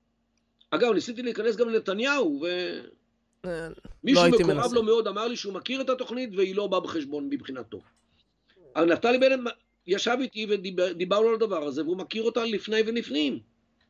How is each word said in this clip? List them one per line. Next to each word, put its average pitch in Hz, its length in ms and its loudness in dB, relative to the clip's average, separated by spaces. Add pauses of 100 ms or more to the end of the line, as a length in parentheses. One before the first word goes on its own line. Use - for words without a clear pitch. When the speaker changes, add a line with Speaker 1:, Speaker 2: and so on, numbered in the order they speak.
(720)
Speaker 1:
אגב, 233 220 4
ניסיתי 226 280 -2
להיכנס 226 340 -2
גם 233 140 0
לנתניהו, 220 720 0
ו- 175 400 -4 (640)
Speaker 2:
אה, 165 240 -6
לא - 60 -14 (280)
Speaker 1:
מישהו 180 200 6
Speaker 2:
הייתי 180 200 6
Speaker 1:
מקורב 156 140 2
Speaker 2:
מנסה. 240 180 -2
Speaker 1:
לו 226 80 4
מאוד 220 240 2
אמר 202 200 -4
לי 240 80 -4
שהוא 202 180 -10
מכיר 247 280 -6
את 262 80 -2
התוכנית, 247 480 -4
והיא 190 180 0
לא 202 120 -2
באה 185 120 0
בחשבון 147 500 -6
מבחינתו. 123 520 -8 (960)
אבל 170 180 4
נפתלי 240 240 4
בנט, 262 220 6
מ-, 240 120 -6 (360)
ישב 226 320 0
איתי 220 300 -4
ודיבר-, 185 440 0
דיברנו 190 340 2
על 233 60 4
הדבר 196 300 0
הזה, 147 200 -4
והוא 175 140 -2
מכיר 208 260 -6
אותה 226 200 0
לפני 220 440 -2
ולפנים. 233 520 -2 (500)